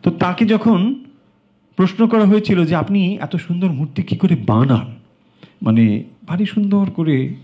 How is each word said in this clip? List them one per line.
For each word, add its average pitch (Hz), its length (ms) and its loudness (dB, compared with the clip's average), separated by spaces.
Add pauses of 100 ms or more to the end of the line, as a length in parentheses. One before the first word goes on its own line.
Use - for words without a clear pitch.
তো 175 80 2
তাকে 180 340 -2
যখন 220 600 0 (720)
প্রশ্ন 190 320 2
করা 220 160 2
হয়েছিল 202 400 2
যে, 160 120 0
"আপনি 196 400 0
এত - 200 -8
সুন্দর 175 360 -4
মূর্তি 147 300 -6
কি - 140 -4
করে 175 200 2
বানান? 117 580 0 (680)
মানে 110 420 2 (220)
ভারী 180 180 -2
সুন্দর 202 460 0
করে 143 540 -2